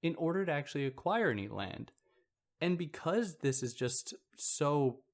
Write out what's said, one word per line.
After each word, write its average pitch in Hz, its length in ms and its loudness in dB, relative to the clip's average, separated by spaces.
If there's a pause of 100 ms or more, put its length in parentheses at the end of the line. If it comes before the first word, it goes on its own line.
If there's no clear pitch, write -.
in 165 140 2
order 170 280 2
to 175 80 0
actually 143 340 0
acquire 175 440 2
any 104 180 0
land. 98 440 -6 (680)
And 175 180 2
because 175 600 -2
this 135 240 0
is 120 140 -4
just - 400 -2 (200)
so 143 680 2 (120)